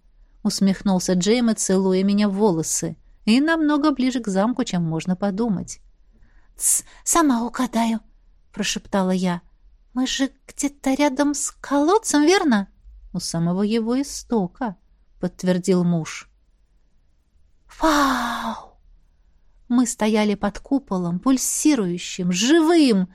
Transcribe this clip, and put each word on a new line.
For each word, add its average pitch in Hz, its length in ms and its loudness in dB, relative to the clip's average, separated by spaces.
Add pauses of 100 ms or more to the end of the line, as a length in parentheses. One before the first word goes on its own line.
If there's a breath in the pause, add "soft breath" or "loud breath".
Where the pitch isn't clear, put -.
(440)
усмехнулся 190 680 0
Джейми, 220 400 2
целуя 190 500 0
меня 202 260 2
в 190 40 -2
волосы, 170 640 -2 (280)
«и 240 160 4
намного 302 500 2
ближе 254 280 -2
к 226 80 -6
замку, 196 360 0
чем 175 200 -2
можно 160 320 -2
подумать». 202 640 -4 (760)
«Тс, - 260 -2 (200 soft breath)
сама 277 400 2
угадаю», — 233 560 -2 (540)
прошептала 190 580 -2
я. 180 300 -2 (520)
«Мы 254 140 -2
же 269 240 -2 (160)
где-то - 460 -4
рядом 285 400 0
с - 180 -6
колодцем, 294 720 0
верно?» 302 440 2 (460)
«У 180 60 -6
самого 175 440 -2
его 226 380 0
истока», — 220 760 -4 (440)
подтвердил 180 640 0
муж. 170 460 -4 (1500)
«Вау!» 247 1000 -2 (920)
Мы 240 160 2
стояли 214 500 0
под 202 240 -6
куполом, 185 600 -4
пульсирующим, 196 1120 0
живым. 269 840 4